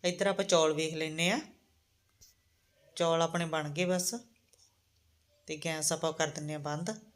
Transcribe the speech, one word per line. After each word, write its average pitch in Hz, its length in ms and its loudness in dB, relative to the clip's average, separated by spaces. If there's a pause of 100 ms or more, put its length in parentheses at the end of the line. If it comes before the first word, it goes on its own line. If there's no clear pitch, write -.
ਇੱਧਰ 180 220 0
ਆਪਾਂ 196 180 2
ਚੌਲ 160 280 6
ਵੇਖ 160 220 -2
ਲੈਂਦੇ 160 360 0
ਹਾਂ। 262 100 0 (1600)
ਚੌਲ 165 260 4
ਆਪਣੇ 165 240 0
ਬਣ 156 240 -2
ਗਏ 165 140 -2
ਬਸ, 180 300 0 (1300)
ਤੇ 156 80 -6
ਗੈਸ 156 360 -2
ਆਪਾਂ 160 200 0
ਕਰ 156 180 0
ਦਿੰਦੇ 151 220 -8
ਹਾਂ 151 80 -6
ਬੰਦ। 151 300 -4 (260)